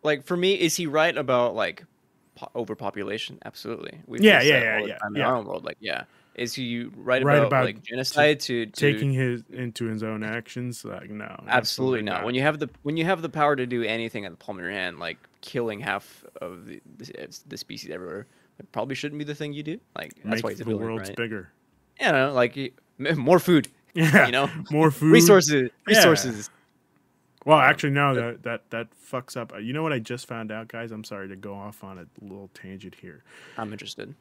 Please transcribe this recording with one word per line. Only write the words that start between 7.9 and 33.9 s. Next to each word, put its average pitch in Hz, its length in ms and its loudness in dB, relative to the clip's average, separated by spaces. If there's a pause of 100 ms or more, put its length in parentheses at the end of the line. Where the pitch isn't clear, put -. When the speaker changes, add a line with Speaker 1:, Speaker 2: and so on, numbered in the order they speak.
Speaker 1:
to, 120 260 -2
to 107 60 -16
Speaker 2:
taking 143 400 0
his, 123 400 -2
into 120 320 -8
his 110 180 -4
own 110 220 -6
actions? 117 600 -8
Like, 98 240 -12
no, 104 160 -12
Speaker 1:
Absolutely - 280 -8
Speaker 2:
absolutely 127 500 0
Speaker 1:
not. 101 160 -4
Speaker 2:
not. 101 60 -4
Speaker 1:
When 120 100 -2
you 131 80 0
have 151 160 2
the, 147 100 -6 (140)
when 147 140 -4
you 160 80 0
have 175 180 0
the 160 60 -6
power 147 260 2
to 127 120 -2
do 120 180 -2
anything 110 400 -4
at 92 80 -12
the 82 40 -20
palm 101 220 -14
of 87 60 -12
your 87 80 -6
hand, 90 260 -6
like 85 180 -8 (260)
killing 113 360 -6
half 104 460 -6 (180)
of 90 240 -14
the, 69 140 -16 (180)
the, - 480 -16
the 147 100 -14
species - 340 -14
everywhere, 92 360 -12 (320)
it - 140 -20
probably 127 240 -6
shouldn't 147 240 -8
be 147 40 -6
the 147 120 -8
thing 147 160 -8
you 147 100 -10
do. 156 160 -8 (180)
Like, 78 200 -12
that's - 100 -14 (120)
Speaker 2:
Make 113 60 -6
Speaker 1:
why 104 60 -2
he's 98 100 -10
a 113 40 -10
Speaker 2:
the 117 60 -4
Speaker 1:
villain, 110 160 -2
Speaker 2:
world's 110 240 -6
Speaker 1:
right? 101 60 -12
Speaker 2:
bigger. 110 340 -8 (500)
Speaker 1:
Yeah, 233 100 0
no, 139 220 2
like, 123 240 2
y-, 139 140 -8 (280)
m-, 151 200 0
more 147 200 6
food. 165 340 4
Speaker 2:
<laughs> - 60 -20 (160)
Yeah, 160 320 6
Speaker 1:
You 120 60 0
know? 135 180 2 (220)
Speaker 2:
more 151 180 6
food. 151 220 4
Speaker 1:
Resources. 165 580 8 (160)
Speaker 2:
Yeah. 208 120 6
Speaker 1:
Resources. 135 520 4 (960)
Speaker 2:
Well, 151 140 6
Speaker 1:
Um, 139 60 6
Speaker 2:
actually, 143 260 4
no, 139 220 4
Speaker 1:
but 120 300 -2
Speaker 2:
that, - 0 -
that, 120 280 -8
that 117 180 -8 (200)
fucks - 280 -8
up. 120 160 -10 (100)
You 117 100 -8
know 156 120 -4
what 156 80 -2
I 131 80 -2
just 120 260 -10
found 113 240 -10
out, 110 160 -10
guys? 117 240 -12
I'm 107 140 -12
sorry 98 240 -12
to 98 80 -14
go 98 180 -14
off 101 300 -16
on 95 160 -16
a 85 60 -18 (140)
little 98 340 -18
tangent 95 420 -18
here. 78 260 -20 (340)
Speaker 1:
I'm 110 140 -8
interested. 104 500 -14